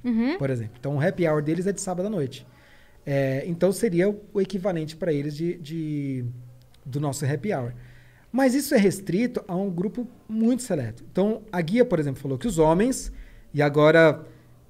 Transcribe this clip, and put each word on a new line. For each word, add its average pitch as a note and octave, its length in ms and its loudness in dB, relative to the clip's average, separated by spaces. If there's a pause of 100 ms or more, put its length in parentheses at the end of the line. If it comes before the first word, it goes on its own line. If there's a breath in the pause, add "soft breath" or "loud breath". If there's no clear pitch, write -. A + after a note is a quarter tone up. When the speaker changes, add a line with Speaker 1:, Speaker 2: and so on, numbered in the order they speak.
Speaker 1:
Uhum. B3 320 0
Speaker 2:
por C3+ 140 -2
exemplo. A2+ 280 -6
Então, C#3+ 180 -4
o C3+ 40 0
happy F3+ 260 0
hour D3+ 140 2
deles E3 260 -2
é G3+ 60 0
de - 80 -8
sábado F3+ 240 -4
à G#3 60 -4
noite. D3 360 -6 (600 soft breath)
É, C#3 400 -2
então, F3+ 260 0
seria F#3+ 380 2
o, G3+ 100 -6 (140)
o G3 80 2
equivalente F3+ 520 -4
pra - 160 -4
eles D3 240 -2
de, E3+ 220 -4
de, D3 680 -6 (600)
do C#3 160 -6
nosso D3 240 -4
happy D3+ 300 -2
hour. B2 180 -4 (580 soft breath)
Mas B3+ 240 4
isso C#4+ 200 0
é B3 40 6
restrito G3+ 680 0
a F3 80 -4
um G3 140 -2
grupo F3+ 360 -4 (220)
muito A3+ 340 2
seleto. A#2+ 480 -4
Então, G#3+ 300 0 (100)
a F3+ 120 -2
guia, G3+ 220 4
por A#3+ 140 0
exemplo, C#3+ 220 -2
falou C3+ 160 -4
que C3 100 -4
os F#3 120 -2
homens, F3 520 4 (440 soft breath)
e C#3+ 80 2
agora, D3+ 600 6 (480 soft breath)